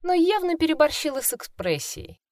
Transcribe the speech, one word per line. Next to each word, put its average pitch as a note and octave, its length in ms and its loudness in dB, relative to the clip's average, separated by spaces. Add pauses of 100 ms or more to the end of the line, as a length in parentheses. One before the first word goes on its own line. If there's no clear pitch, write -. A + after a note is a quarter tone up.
но F4+ 100 0
явно F4+ 420 2
переборщила D4+ 640 2
с - 120 -2
экспрессией. - 880 -8 (100)